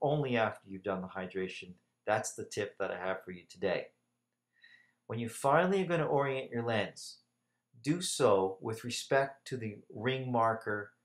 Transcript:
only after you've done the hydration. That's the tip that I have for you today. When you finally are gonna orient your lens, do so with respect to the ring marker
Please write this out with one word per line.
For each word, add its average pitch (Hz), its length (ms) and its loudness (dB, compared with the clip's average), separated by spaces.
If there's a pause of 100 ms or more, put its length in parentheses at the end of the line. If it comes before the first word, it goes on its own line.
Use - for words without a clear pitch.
only 139 340 2
after 107 320 0
you've 95 140 -10
done 95 200 -2
the 92 60 -8
hydration. 92 640 -6 (340)
That's 107 260 2
the 110 100 -8
tip - 360 -6
that 95 100 -2
I 92 80 -4
have 92 260 -2
for - 60 -16
you 90 180 -12
today. 90 420 -2 (1160)
When 113 140 -4
you 117 100 -2
finally 180 540 4
are - 20 0
gonna 165 220 2
orient 139 420 0
your 117 140 -2
lens, 107 540 -2 (680)
do 165 180 0
so 98 580 4
with 113 240 -6
respect 135 680 0
to 127 80 -6
the 110 200 -8 (160)
ring 127 380 -2
marker 110 600 0 (120)